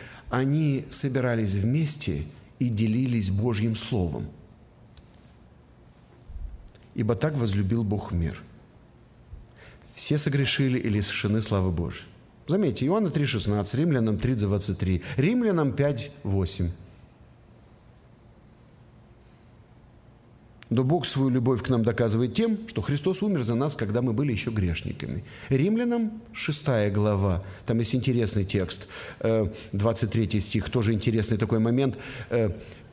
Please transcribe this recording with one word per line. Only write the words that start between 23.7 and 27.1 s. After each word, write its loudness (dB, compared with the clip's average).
когда -2
мы 0
были 0
ещё -2
грешниками». -2
Римлянам 2
шестая 0
глава, 2